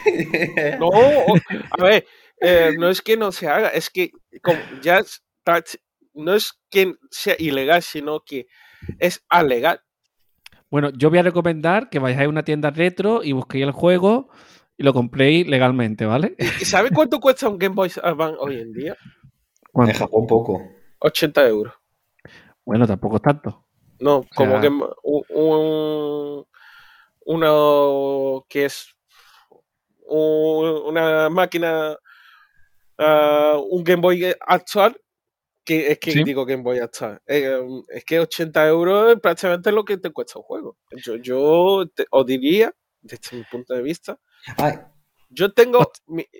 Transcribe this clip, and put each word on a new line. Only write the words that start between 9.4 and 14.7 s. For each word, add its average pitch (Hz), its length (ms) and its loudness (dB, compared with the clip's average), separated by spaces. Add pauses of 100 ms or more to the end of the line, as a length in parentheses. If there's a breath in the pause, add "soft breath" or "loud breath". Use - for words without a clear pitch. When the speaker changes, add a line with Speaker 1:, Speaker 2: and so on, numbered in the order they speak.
Speaker 3:
Bueno, 143 200 0
yo 135 180 2
voy 170 120 4
a - 20 2
recomendar 175 680 -2
que 160 100 -4
vayáis 131 280 0
a - 20 0
una 156 160 -4
tienda 151 260 -2
retro 185 520 -2
y 151 100 -4
busquéis 135 320 -4
el 143 80 -2
juego 185 560 2 (480 soft breath)